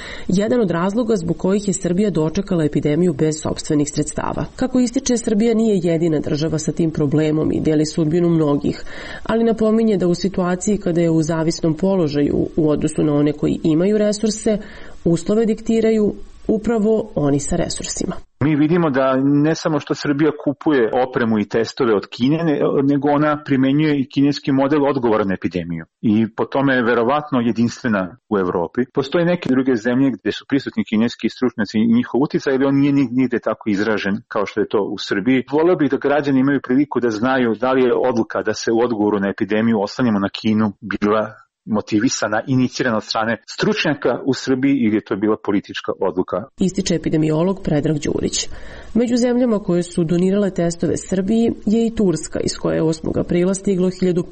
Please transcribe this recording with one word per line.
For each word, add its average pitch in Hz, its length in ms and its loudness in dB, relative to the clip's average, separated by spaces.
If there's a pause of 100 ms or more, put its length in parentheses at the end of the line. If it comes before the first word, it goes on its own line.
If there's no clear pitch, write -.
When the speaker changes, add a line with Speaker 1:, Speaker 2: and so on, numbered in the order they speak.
(280)
Speaker 1:
jedan 220 320 2
od 190 100 2
razloga 202 460 0
zbog 165 200 -2
kojih 202 320 0
je 180 60 0
Srbija 180 360 0
dočekala 160 540 0
epidemiju 151 480 2
bez 151 300 0
sopstvenih 151 520 -2
sredstava. - 500 -4 (120)
Kako 262 240 0
ističe, 247 360 0
Srbija 226 380 0
nije 214 280 2
jedina 165 380 2
država 156 380 -2
sa 151 140 -2
tim 165 180 0
problemom 151 640 0
i - 80 0
deli 156 260 2
sudbinu 170 420 0
mnogih, 160 540 0 (420)
ali 226 200 0
napominje 220 520 2
da 180 100 0
u 175 80 2
situaciji 185 640 -2
kada 175 220 -2
je 170 100 2
u 160 120 4
zavisnom 160 520 0
položaju 156 840 0
u 156 140 4
odnosu 156 320 0
na 151 100 2
one 147 200 2
koji 147 320 -2
imaju 180 340 2
resurse, 208 600 0 (460)
uslove 202 420 2
diktiraju 220 680 2 (340)
upravo 220 640 0
oni 147 260 0
sa - 160 -2
resursima. - 600 -4 (240)
Speaker 2:
Mi 151 160 2
vidimo 156 340 2
da 131 340 2
ne 143 300 2
samo 156 260 -2
što - 140 -4
Srbija 147 360 0 (140)
kupuje - 460 2 (180)
opremu 113 300 0
i 104 100 -2
testove 113 460 0
od 95 120 0
Kine, 151 380 0
ne-, 151 160 0 (320)
nego 143 160 0
ona 147 360 0
primenjuje 143 560 2
i 127 80 -6
kineski 143 440 0
model 139 380 2
odgovora 117 340 2
na 95 100 0
epidemiju. 82 500 -6 (160)
I 110 360 2
po 123 80 -2
tome 139 300 0
je 127 80 2
verovatno 120 580 0
jedinstvena 113 760 -2 (120)
u 104 100 0
Evropi. 90 420 -2 (140)
Postoje 165 300 0
neke 175 240 0
druge 131 280 2
zemlje 123 340 0
gde 107 220 -4
su - 160 -14
prisutni 120 360 -2
kineski 113 440 -2
stručnjaci 113 500 -2
i 117 180 4
njihov 120 260 0
uticaj, 151 320 -2
ali 131 100 2
on 139 160 2
nije 143 120 4
ni-, 139 180 2
nigde 123 280 0
tako - 320 -4
izražen 101 460 0 (120)
kao 101 180 -2
što - 140 -4
je 98 80 0
to 110 140 2
u 95 160 -6
Srbiji. 120 540 0
Voleo 165 240 4
bih 147 140 0
da 135 60 2
građani 139 440 2
imaju 135 260 2
priliku 127 340 0
da 117 100 2
znaju 120 440 0
da 127 180 0
li 131 100 2
je 120 260 2
odluka 113 340 -2
da 107 120 -2
se - 180 -2
u 113 80 2
odgovoru 104 400 0
na 98 80 0
epidemiju 107 520 0
oslanjamo 104 380 0
na 98 100 0
Kinu 110 520 0
bila 104 440 0 (460)
motivisana, 107 760 0
inicirana 127 500 0
od 104 80 -2
strane 113 380 -2 (120)
stručnjaka 160 580 0 (140)
u 131 80 2
Srbiji 135 500 0
ili 107 120 2
je 101 80 -2
to 113 120 -4
bila 107 280 0
politička 101 560 -2
odluka. 90 360 -2 (240)
Speaker 1:
Ističe 185 340 0
epidemiolog 160 720 0
Predrag 151 340 0
Đurić. - 500 -4 (460)
Među 240 220 2
zemljama 240 420 2
koje 180 240 0
su 175 220 -2
donirale 185 460 2
testove 170 460 -2
Srbiji 226 540 0 (160)
je 226 200 2
i 226 80 -4
Turska, 175 500 0
iz - 140 -6
koje 160 180 -2
je 165 60 0
osmog - 360 -2
aprila 175 360 0
stiglo 185 360 0
hiljadu 180 420 0